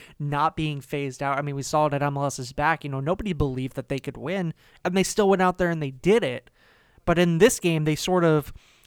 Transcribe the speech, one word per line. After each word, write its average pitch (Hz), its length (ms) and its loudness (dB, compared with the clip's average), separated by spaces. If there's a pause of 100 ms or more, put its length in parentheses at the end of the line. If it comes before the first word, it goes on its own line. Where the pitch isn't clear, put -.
(200)
not 147 340 0
being 151 260 -4
phased 139 420 -6
out. 139 160 -2
I 143 40 -2
mean, 143 140 -4
we 139 60 -4
saw 151 240 2
it 143 80 0
at 143 80 0
M 143 140 -2
L 143 100 -2
S's 131 260 -6
back. 151 320 -2
You 143 60 -8
know, 135 100 -4
nobody 190 320 -4
believed 135 420 -4
that 131 140 -10
they 139 100 -4
could 127 180 -10
win, 165 380 -6 (300)
and 180 120 0
they 190 60 4
still 196 260 2
went 190 140 4
out 185 160 2
there 175 120 2
and 165 120 -4
they 139 80 -4
did 180 320 2
it. 127 280 -6 (540)
But 165 140 2
in 170 200 4
this 208 200 6
game, 160 260 0
they 151 120 0
sort 180 260 0
of, 156 300 2 (340)